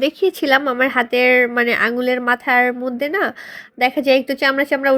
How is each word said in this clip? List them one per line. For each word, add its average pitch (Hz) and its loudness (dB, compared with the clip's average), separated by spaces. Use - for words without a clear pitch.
দেখিয়েছিলাম 294 0
আমার 254 0
হাতের 247 2
মানে 240 0
আঙুলের 247 -2
মাথার 247 0
মধ্যে 254 -6
না 392 0
দেখা 254 0
যায় 269 6
একটু 262 -4
চামড়া 269 0
চামড়া 277 0